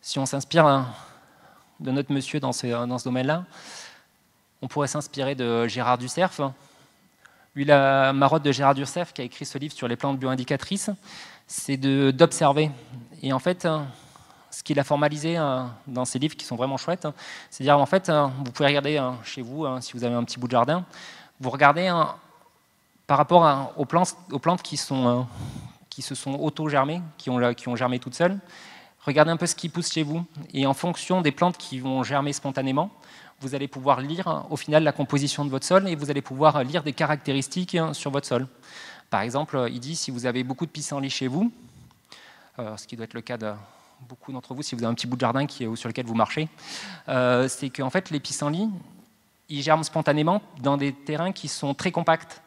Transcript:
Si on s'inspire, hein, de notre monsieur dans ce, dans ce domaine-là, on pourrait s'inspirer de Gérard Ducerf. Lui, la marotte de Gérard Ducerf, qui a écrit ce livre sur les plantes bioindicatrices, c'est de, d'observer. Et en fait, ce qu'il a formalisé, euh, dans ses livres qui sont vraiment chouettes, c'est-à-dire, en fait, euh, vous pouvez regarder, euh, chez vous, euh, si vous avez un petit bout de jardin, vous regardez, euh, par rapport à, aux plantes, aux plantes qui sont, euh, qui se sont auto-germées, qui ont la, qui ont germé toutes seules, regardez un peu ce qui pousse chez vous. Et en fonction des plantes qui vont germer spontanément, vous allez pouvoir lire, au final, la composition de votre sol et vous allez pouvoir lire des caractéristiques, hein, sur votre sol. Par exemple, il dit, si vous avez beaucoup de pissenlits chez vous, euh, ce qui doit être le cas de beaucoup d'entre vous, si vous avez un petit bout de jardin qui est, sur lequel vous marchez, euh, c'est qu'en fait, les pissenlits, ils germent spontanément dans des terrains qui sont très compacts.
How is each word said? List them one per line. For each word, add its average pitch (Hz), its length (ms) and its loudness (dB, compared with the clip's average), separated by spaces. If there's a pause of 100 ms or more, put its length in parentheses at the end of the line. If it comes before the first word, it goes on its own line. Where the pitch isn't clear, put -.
Si - 180 -6
on 170 80 0
s'inspire, 165 400 2
hein, 135 200 4 (920)
de 143 100 -8
notre 139 240 -2
monsieur 139 260 -4
dans 131 120 -4
ce, 127 160 -6 (180)
dans 123 140 -4
ce - 60 -10
domaine-là, 131 400 -2 (1160)
on 131 60 -8
pourrait 143 200 -2
s'inspirer 139 460 -4
de 117 340 0
Gérard 120 300 2
Ducerf. 151 440 -2 (1120)
Lui, 143 100 -2
la 135 480 8
marotte 139 300 4
de 143 80 4
Gérard 139 240 6
Ducerf, 143 380 -6
qui - 80 -10
a - 20 -4
écrit 123 220 -10
ce - 120 -10
livre 147 160 -8
sur - 140 -6
les 120 80 0
plantes 139 240 -2
bioindicatrices, 131 720 -2 (560)
c'est - 300 -4
de, 135 340 4
d'observer. 151 580 6 (540)
Et 135 100 -2
en 127 60 0
fait, 180 280 -2 (840)
ce - 100 -14
qu'il 147 180 0
a 135 40 2
formalisé, 151 560 0
euh, 131 240 0 (240)
dans 127 180 -4
ses 127 140 -4
livres 151 160 -2
qui - 100 -14
sont 127 100 -8
vraiment 131 220 -2
chouettes, 170 300 -4 (420)
c'est-à-dire, 143 300 4
en 139 80 4
fait, 185 220 2
euh, 151 180 4 (180)
vous 123 60 -8
pouvez 143 160 2
regarder, 143 300 2
euh, 127 140 0 (120)
chez - 180 -12
vous, 135 240 -8
euh, 127 160 -4
si - 120 -14
vous 120 100 -6
avez 120 100 0
un 120 100 0
petit - 140 -8
bout 123 100 -6
de 120 40 -4
jardin, 139 340 2 (540)
vous 127 100 -4
regardez, 147 380 6
euh, 170 160 2 (1040)
par 143 100 4
rapport 165 260 8
à, 139 320 2
aux 151 100 -4
plantes, 175 300 0 (160)
aux 143 80 -2
plantes 175 220 0
qui - 160 -8
sont, 131 300 0
euh, 123 140 4 (680)
qui - 140 -14
se - 100 -10
sont 135 220 -6
auto-germées, 151 680 0 (160)
qui - 140 -6
ont 123 80 2
la, 120 160 2
qui - 140 -10
ont 120 60 -2
germé 123 240 0
toutes 123 160 -12
seules, 180 220 2 (680)
regardez 151 240 6
un 165 80 0
peu 175 80 -2
ce 165 100 -2
qui 170 140 -8
pousse 170 220 -4
chez 160 120 0
vous. 160 220 -2 (280)
Et 135 120 2
en 135 80 4
fonction 180 480 0
des 151 100 4
plantes 175 260 2
qui - 220 -10
vont 131 240 -2
germer 143 300 0
spontanément, 135 560 -2 (520)
vous 131 120 -8
allez 139 140 -4
pouvoir 131 320 0
lire, 156 500 -4
au 151 60 -6
final, 151 280 4
la 147 100 2
composition 143 520 0
de 143 40 -4
votre 131 160 -4
sol 190 220 4
et 170 80 -2
vous 143 140 -6
allez 139 120 -2
pouvoir 143 420 2
lire 151 180 -2
des 143 120 -6
caractéristiques, 147 840 -2
hein, 160 180 0
sur - 160 -8
votre 139 160 -4
sol. 131 220 -2 (640)
Par 101 120 0
exemple, 127 480 -2
il 123 120 -8
dit, 151 160 -10
si - 120 -6
vous 123 160 -8
avez 123 200 -2
beaucoup 131 200 -6
de 156 60 -12
pissenlits 143 380 -6
chez 135 180 -4
vous, 185 240 0 (1040)
euh, 107 200 -10
ce - 100 -18
qui - 80 -16
doit 113 80 -12
être 110 100 -16
le 117 80 -10
cas 120 160 -8
de 107 140 -6 (580)
beaucoup - 220 -16
d'entre 131 220 -12
vous, 135 100 -8
si - 100 -8
vous 117 100 -6
avez 113 80 0
un 120 40 0
petit - 120 -6
bout 123 100 -4
de 123 40 -4
jardin 127 240 2
qui 131 200 -8
est, 113 100 -4
sur 117 140 -8
lequel 120 160 -6
vous 113 100 -4
marchez, 151 320 2 (640)
euh, 127 380 4
c'est 135 220 -6
qu'en 131 200 -4
fait, 185 200 -2
les 147 120 -4
pissenlits, 156 480 -2 (800)
ils 143 120 -6
germent 156 220 6
spontanément 156 580 2 (200)
dans 139 160 2
des 139 160 0
terrains 160 400 -4
qui - 140 -10
sont 143 260 -4
très - 180 -2
compacts. - 560 0